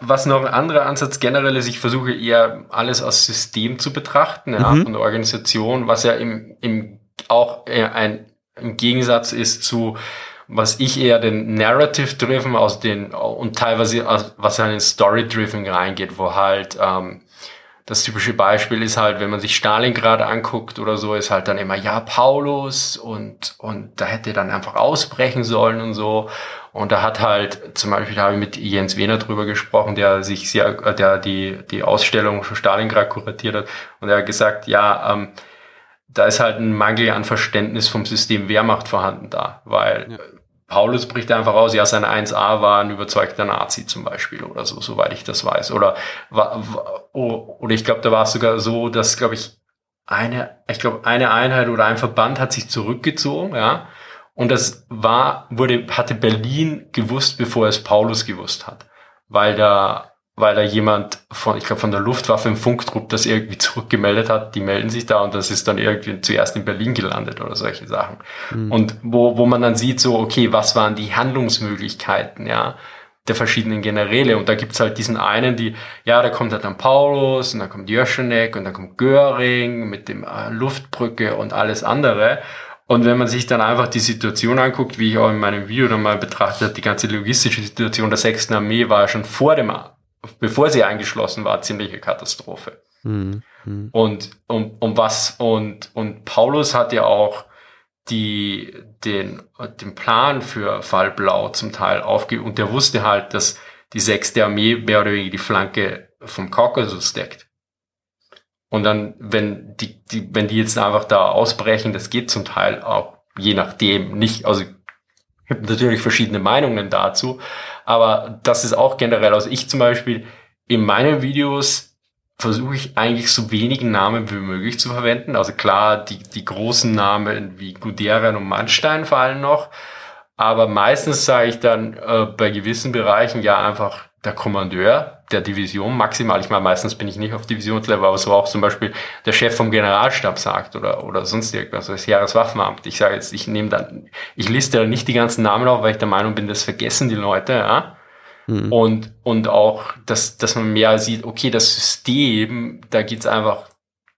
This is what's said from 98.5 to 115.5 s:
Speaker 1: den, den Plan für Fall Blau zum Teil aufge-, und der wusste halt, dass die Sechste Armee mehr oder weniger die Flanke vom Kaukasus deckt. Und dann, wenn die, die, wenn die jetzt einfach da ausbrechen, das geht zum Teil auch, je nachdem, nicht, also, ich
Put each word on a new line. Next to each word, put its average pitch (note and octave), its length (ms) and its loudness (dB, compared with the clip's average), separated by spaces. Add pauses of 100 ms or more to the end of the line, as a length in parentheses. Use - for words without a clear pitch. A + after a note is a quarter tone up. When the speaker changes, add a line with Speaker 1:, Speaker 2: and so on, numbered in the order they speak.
Speaker 1:
den, G2 380 -6 (380)
den G2 140 -14
Plan B2+ 480 2
für G2+ 400 -4
Fall F#2+ 280 0
Blau G2 400 0
zum - 220 -8
Teil G2 300 -2
aufge-, G#2+ 380 -2
und A2 180 -6
der G#2 140 -2
wusste B2 300 2
halt, G2+ 320 0
dass - 240 -2 (340)
die A2 80 -4
Sechste G#2 440 2
Armee G#2 320 2
mehr G#2+ 240 2
oder G#2 120 0
weniger G2 180 -2
die F#2+ 80 -8
Flanke G2 720 -2 (140)
vom F#2+ 280 -10
Kaukasus A2+ 640 0
deckt. - 340 -10 (1200)
Und G#2+ 160 -2
dann, G#2+ 340 0
wenn G#2 580 -4
die, - 280 -14
die, A2 280 -8
wenn G#2+ 160 0
die A2 100 0
jetzt A2 200 0
einfach G#2 260 2
da G2 220 4
ausbrechen, A2 680 0
das F#2+ 180 -8
geht A#2+ 200 -4
zum G2+ 140 -2
Teil F#2+ 380 -2
auch, - 360 -4 (180)
je G2 180 0
nachdem, G2 640 0
nicht, A2 280 0
also, G2+ 160 2
ich - 880 -20